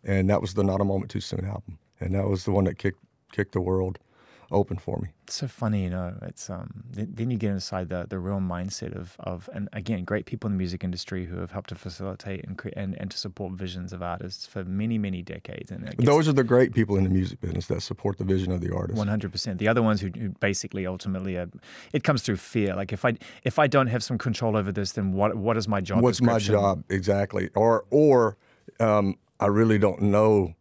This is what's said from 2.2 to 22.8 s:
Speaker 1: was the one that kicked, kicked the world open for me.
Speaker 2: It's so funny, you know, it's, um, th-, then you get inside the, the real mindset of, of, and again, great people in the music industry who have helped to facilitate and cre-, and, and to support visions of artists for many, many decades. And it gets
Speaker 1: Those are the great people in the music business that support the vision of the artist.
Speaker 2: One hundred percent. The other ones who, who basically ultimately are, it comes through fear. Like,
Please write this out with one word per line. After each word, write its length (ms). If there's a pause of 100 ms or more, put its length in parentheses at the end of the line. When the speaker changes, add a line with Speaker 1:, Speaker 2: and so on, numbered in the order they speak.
Speaker 1:
was 180
the 60
one 120
that 160
kicked, 240 (280)
kicked 200
the 100
world 380 (540)
open 240
for 200
me. 100 (160)
Speaker 2:
It's 120
so 120
funny, 360
you 80
know, 220 (100)
it's, 260
um, 340 (100)
th-, 160
then 220
you 60
get 140
inside 360
the, 220
the 100
real 220
mindset 560
of, 240
of, 320
and 180
again, 320
great 220
people 240
in 40
the 40
music 260
industry 420
who 120
have 140
helped 180
to 60
facilitate 680
and 120
cre-, 180
and, 240
and 120
to 60
support 360
visions 400
of 100
artists 420
for 200
many, 320
many 240
decades. 500
And 160
it 100
gets 80
Speaker 1:
Those 220
are 60
the 100
great 300
people 240
in 80
the 40
music 300
business 280
that 140
support 360
the 80
vision 260
of 80
the 160
artist. 220
Speaker 2:
One 100
hundred 240
percent. 280
The 100
other 120
ones 200
who, 80
who 200 (120)
basically 440
ultimately 520
are, 100 (460)
it 100
comes 180
through 140
fear. 400
Like, 160